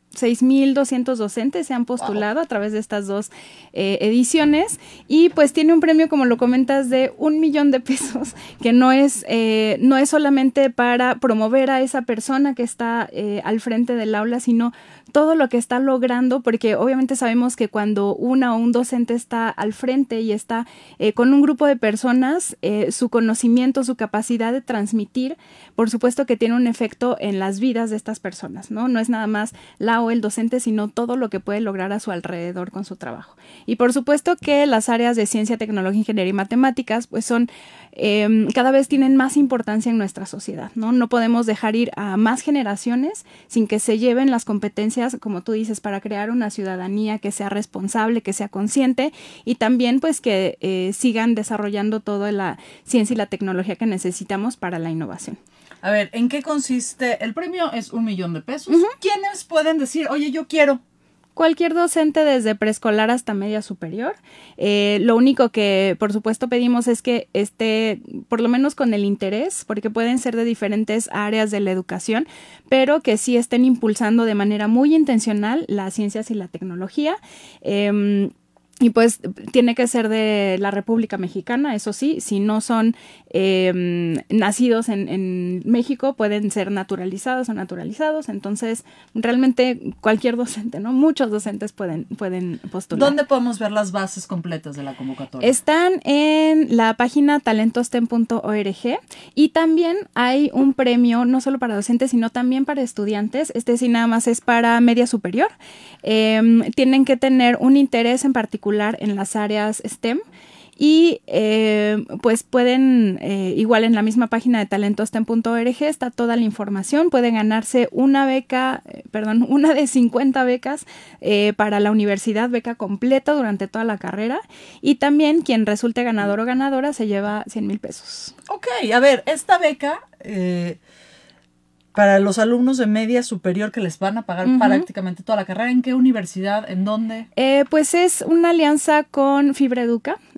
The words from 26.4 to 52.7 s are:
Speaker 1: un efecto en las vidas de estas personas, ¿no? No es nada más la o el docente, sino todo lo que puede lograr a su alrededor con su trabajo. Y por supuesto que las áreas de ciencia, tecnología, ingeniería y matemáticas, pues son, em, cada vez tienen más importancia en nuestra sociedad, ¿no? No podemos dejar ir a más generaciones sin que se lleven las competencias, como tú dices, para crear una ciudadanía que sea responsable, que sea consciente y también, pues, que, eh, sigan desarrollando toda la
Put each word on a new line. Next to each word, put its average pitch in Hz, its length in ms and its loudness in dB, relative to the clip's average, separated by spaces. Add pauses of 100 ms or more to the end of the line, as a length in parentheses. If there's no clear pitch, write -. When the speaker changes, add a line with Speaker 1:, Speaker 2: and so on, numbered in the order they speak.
Speaker 1:
un 247 100 2
efecto 240 540 -4
en 202 180 -4
las 196 220 -4
vidas 233 300 -2
de 214 60 -4
estas 220 240 -10
personas, 190 500 -12
¿no? 220 180 -4
No 240 120 0
es 226 80 -2
nada 220 180 -2
más 214 280 -4 (240)
la 226 240 0
o 226 80 -2
el 233 100 0
docente, 233 400 -2
sino 214 280 -2
todo 240 280 -4
lo 240 140 -2
que 190 100 -6
puede 208 200 -6
lograr 196 320 -6
a 208 80 -6
su - 120 -10
alrededor 180 580 -8
con 190 140 -10
su 185 120 -14
trabajo. - 400 -16 (300)
Y 226 100 -4
por 247 180 2
supuesto 294 420 0
que 285 300 2
las 226 240 0
áreas 240 260 0
de 214 100 0
ciencia, 220 300 -2
tecnología, 208 440 -2
ingeniería 208 300 0
y 190 40 -2
matemáticas, 240 720 0
pues 226 160 -4
son, 240 260 0 (420)
em, 214 600 2
cada 254 180 2
vez 269 180 4
tienen 269 280 4
más 262 200 2
importancia 240 540 2
en 226 80 0
nuestra 196 280 -4
sociedad, 196 500 -12
¿no? 226 160 -2
No 247 160 2
podemos 233 380 2
dejar 214 280 -2
ir 233 220 0
a 202 200 -6
más 220 260 2
generaciones 254 800 -2 (240)
sin 226 180 0
que 214 140 -2
se 220 180 0
lleven 247 320 2
las 233 140 0
competencias, 220 760 -4
como 185 220 -8
tú 226 100 -6
dices, 214 280 -4
para 196 200 -6
crear 208 300 -6
una 233 200 -2
ciudadanía 196 680 -4
que 202 140 -6
sea 202 160 -6
responsable, 214 720 -4
que 196 100 -6
sea 202 160 -6
consciente 254 640 -2 (320)
y 233 120 -2
también, 240 440 2
pues, 320 200 -2
que, 190 400 -2
eh, 185 340 -4
sigan 226 400 0
desarrollando 208 640 -4
toda 202 300 -4
la 196 280 -4 (260)